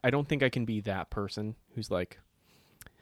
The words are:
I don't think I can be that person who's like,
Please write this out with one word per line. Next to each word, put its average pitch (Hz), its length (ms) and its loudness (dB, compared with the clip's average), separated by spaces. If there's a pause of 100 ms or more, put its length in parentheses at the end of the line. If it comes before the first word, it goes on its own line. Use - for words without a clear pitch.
I 127 80 4
don't 143 180 2
think 143 140 2
I 131 60 6
can 123 160 2
be 110 160 0
that 98 300 -4
person 107 460 -4 (180)
who's 110 160 -6
like, 92 280 -2 (840)